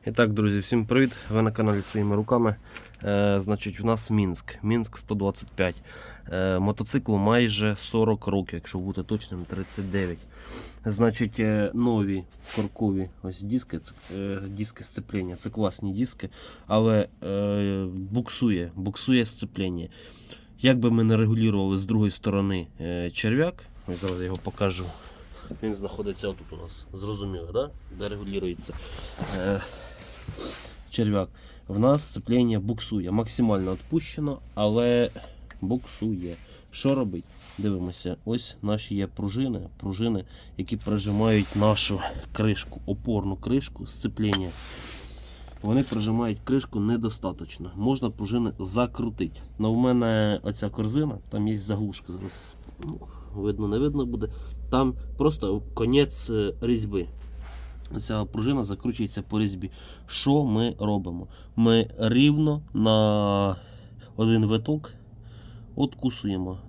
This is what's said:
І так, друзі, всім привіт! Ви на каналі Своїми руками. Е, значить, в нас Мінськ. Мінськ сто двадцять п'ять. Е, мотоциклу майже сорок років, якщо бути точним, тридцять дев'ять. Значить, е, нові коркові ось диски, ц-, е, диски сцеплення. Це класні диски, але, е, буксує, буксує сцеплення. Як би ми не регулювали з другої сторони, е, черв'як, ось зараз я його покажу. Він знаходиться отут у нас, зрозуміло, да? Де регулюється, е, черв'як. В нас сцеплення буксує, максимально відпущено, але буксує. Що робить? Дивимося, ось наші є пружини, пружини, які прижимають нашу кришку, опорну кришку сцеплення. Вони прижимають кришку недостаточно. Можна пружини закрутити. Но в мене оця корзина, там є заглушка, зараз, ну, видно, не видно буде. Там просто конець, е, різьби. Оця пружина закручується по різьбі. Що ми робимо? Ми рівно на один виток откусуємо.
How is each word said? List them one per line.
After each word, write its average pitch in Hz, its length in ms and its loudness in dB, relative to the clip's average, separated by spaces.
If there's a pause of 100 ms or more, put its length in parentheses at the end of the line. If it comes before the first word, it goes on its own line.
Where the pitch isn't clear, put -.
І 110 40 0
так, 110 220 4
друзі, 104 260 4
всім 110 280 2
привіт! 123 260 4 (180)
Ви 107 120 4
на 110 100 4
каналі 107 300 2
Своїми 104 340 0
руками. 110 400 2 (480)
Е, 101 360 4
значить, 101 400 -4
в 104 40 -4
нас 113 260 0
Мінськ. 101 520 0
Мінськ 110 340 0
сто - 180 -6
двадцять 98 340 -2
п'ять. 92 260 0 (580)
Е, 95 260 2
мотоциклу 104 580 0
майже 107 600 4
сорок 110 500 0
років, 98 280 0
якщо 87 240 -8
бути 92 240 -4
точним, 92 420 -6
тридцять 95 460 -8
дев'ять. 90 280 -2 (680)
Значить, 110 560 2
е, 107 340 2
нові 104 500 2 (320)
коркові 101 520 0 (140)
ось 92 200 -8
диски, 110 360 -4
ц-, - 140 -14 (240)
е, 98 300 -4
диски 101 380 -8
сцеплення. 92 520 -6
Це 107 140 -8
класні 104 420 -2
диски, - 380 -4 (360)
але, 110 420 4 (140)
е, 101 640 0 (240)
буксує, 104 640 0
буксує 104 520 0
сцеплення. 90 600 -4 (720)
Як 127 180 6
би 117 120 4
ми 113 140 6
не 110 120 6
регулювали 107 640 4
з 98 80 -4
другої 107 240 4
сторони, 98 560 0 (140)
е, 87 300 -4
черв'як, 127 440 0 (320)
ось 87 140 -6
зараз 92 180 -2
я 90 60 -4
його 90 180 -4
покажу. 92 420 -2 (800)
Він 110 120 -2
знаходиться 101 540 -6
отут - 240 -8
у 80 40 -12
нас, 82 280 -14 (100)
зрозуміло, 98 580 -6
да? 131 180 -2 (280)
Де 101 100 -4
регулюється, 98 680 -4 (640)
е, 98 220 2 (1300)
черв'як. 104 380 2 (400)
В 98 100 -2
нас 135 240 6
сцеплення 117 580 2
буксує, 104 500 -2
максимально 107 600 2
відпущено, 147 680 -4 (160)
але 117 560 4 (500)
буксує. 92 760 -4 (340)
Що - 240 0
робить? 104 300 -2 (340)
Дивимося, 90 680 -2
ось 120 380 -4
наші 107 320 -2
є 98 120 0
пружини, 104 680 -4
пружини, 98 480 -2 (320)
які 98 200 -4
прижимають 104 800 2
нашу 104 440 4 (320)
кришку, - 540 0
опорну 98 500 -2
кришку - 500 -2
сцеплення. 104 640 -2 (1120)
Вони 117 200 4
прижимають 110 600 0
кришку 127 360 0
недостаточно. 107 960 -2
Можна 123 340 2
пружини 110 480 0
закрутити. 107 840 -2 (180)
Но 110 140 2
в 113 40 2
мене 113 680 4
оця 104 260 -4
корзина, 117 500 0 (100)
там 107 200 0
є 110 100 0
заглушка, 101 540 -4
зараз, 92 440 -12 (280)
ну, 151 160 -8 (340)
видно, 104 340 0
не 104 100 2
видно 143 280 2
буде. 113 220 -4 (420)
Там 127 240 4 (220)
просто 104 460 2 (120)
конець, 135 560 2
е, 104 300 2
різьби. 107 460 2 (880)
Оця 107 300 -2
пружина 113 400 0
закручується 104 580 -4
по 107 180 0
різьбі. 98 300 0 (360)
Що 143 380 4
ми 113 340 2
робимо? 90 480 -2 (300)
Ми 113 420 6
рівно 147 640 6 (120)
на 104 840 4 (600)
один 110 300 6
виток 113 460 0 (840)
откусуємо. 98 800 -2 (100)